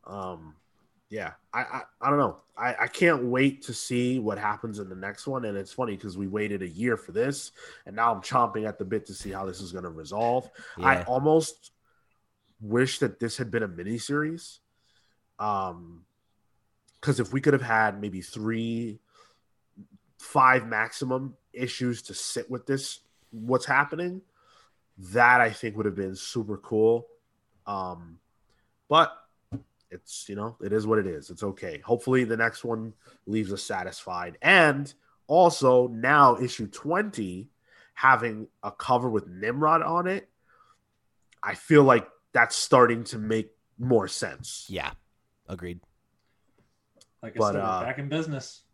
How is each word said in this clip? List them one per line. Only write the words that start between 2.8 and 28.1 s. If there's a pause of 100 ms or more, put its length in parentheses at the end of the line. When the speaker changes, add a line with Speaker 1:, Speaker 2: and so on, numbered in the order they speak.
Speaker 1:
I
can't
wait
to
see
what
happens
in
the
next
one.
And
it's
funny
'cause
we
waited
a
year
for
this, (340)
and
now
I'm
chomping
at
the
bit
to
see
how
this
is
gonna
resolve. (280)
I
Speaker 2:
Yeah.
Speaker 1:
almost (920)
wish
that
this
had
been
a
miniseries. (800)
Um, (960)
'cause
if
we
could
have
had
maybe
three, (1160)
five
maximum (160)
issues
to
sit
with
this, (300)
what's
happening, (760)
that
I
think
would
have
been
super
cool. (580)
Um, (680)